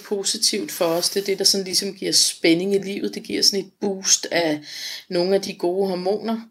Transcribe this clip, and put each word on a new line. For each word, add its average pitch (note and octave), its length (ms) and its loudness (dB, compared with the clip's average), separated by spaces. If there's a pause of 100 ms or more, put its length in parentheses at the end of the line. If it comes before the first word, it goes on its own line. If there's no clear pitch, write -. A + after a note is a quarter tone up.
positivt G3+ 640 -2
for - 140 0
os. E3+ 240 0
Det G3 120 -2
er G3 40 -6
det, F#3+ 140 -2
der G3 60 0
sådan G3 200 4
ligesom F#3+ 280 -2
giver F3 180 -4
spænding F3+ 640 4
i - 20 4
livet. G3 380 -4
Det G#3 80 -8
giver - 200 -2
sådan G3 220 2
et - 60 -20 (100)
boost F#3+ 500 0
af D#3 300 2 (480)
nogle F3+ 260 2
af F#3+ 60 2
de F#3+ 120 -6
gode F#3 360 0
hormoner, G3+ 600 -2